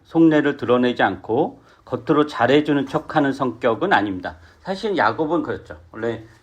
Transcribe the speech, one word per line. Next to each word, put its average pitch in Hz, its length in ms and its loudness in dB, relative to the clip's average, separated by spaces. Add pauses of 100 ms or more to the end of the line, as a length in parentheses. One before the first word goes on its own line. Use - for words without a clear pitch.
속내를 151 500 4
드러내지 123 480 2
않고 117 580 -2 (220)
겉으로 147 440 0
잘해주는 143 580 2
척하는 143 480 -2
성격은 127 580 -2
아닙니다. 95 460 -2 (240)
사실 196 340 -6
야곱은 147 460 0
그렇죠. - 360 -10 (140)
원래 113 320 -6 (200)